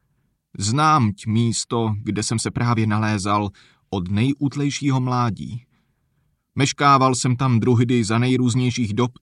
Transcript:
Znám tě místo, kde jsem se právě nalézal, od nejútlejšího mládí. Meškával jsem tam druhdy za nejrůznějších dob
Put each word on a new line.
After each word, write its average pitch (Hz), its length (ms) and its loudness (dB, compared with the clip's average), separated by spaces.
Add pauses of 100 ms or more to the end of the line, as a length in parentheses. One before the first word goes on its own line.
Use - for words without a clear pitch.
(580)
Znám 131 540 2
tě - 180 -10
místo, 113 640 -2 (100)
kde 104 200 -4
jsem 110 160 -2
se 104 120 -4
právě 113 360 0
nalézal, 104 640 0 (400)
od 92 220 -4
nejútlejšího 139 920 -2
mládí. 120 640 -4 (920)
Meškával 135 600 2
jsem 127 200 0
tam 123 240 2
druhdy 120 440 2
za 110 140 0
nejrůznějších 123 760 0
dob 123 180 0 (100)